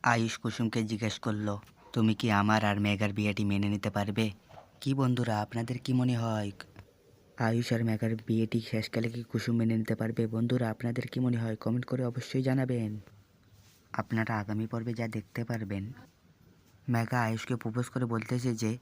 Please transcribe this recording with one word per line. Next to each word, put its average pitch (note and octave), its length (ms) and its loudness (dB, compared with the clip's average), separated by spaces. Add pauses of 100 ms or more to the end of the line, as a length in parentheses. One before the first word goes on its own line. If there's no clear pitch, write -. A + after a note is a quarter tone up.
আয়ুষ A#2 340 2
কুসুমকে A2+ 460 0
জিজ্ঞেস G#2+ 360 -2
করলো, G#2 420 -2 (320)
"তুমি A2 200 4
কি A2+ 180 2
আমার G#2+ 340 6
আর G2+ 140 2
মেঘার G#2 340 2
বিয়েটি G#2 320 0
মেনে G2+ 240 2
নিতে G#2 200 0
পারবে?" G#2 420 0 (500)
কি C3+ 120 0
বন্ধুরা, B2 480 2
আপনাদের A#2 360 -4
কি - 160 -2
মনে B2+ 240 4
হয়? A2 340 0 (880)
আয়ুষ A#2 340 2
আর A#2 100 2
মেঘার A2+ 320 2 (120)
বিয়েটি A2+ 340 2
শেষকালে A2+ 480 -2
কি A#2 140 -8
কুসুম A#2 320 0
মেনে A2+ 220 4
নিতে A2 180 0
পারবে? A2+ 320 0
বন্ধুরা, A#2 420 0
আপনাদের A#2+ 380 -4
কি - 120 -4
মনে B2 180 2
হয়? A2+ 180 -2
কমেন্ট B2 300 0
করে B2+ 200 -2
অবশ্যই B2 360 -2
জানাবেন। B2+ 580 0 (920)
আপনারা A2+ 460 0
আগামী G#2+ 280 -2
পর্বে A#2 260 -4
যা A#2 140 -2
দেখতে A2+ 360 -6
পারবেন, G#2+ 500 -4 (960)
মেঘা A#2+ 320 2
আয়ুষকে A2+ 340 0
প্রপোজ A#2 340 -4
করে B2+ 160 -2
বলতেছে A#2 500 -2
যে A2 260 -2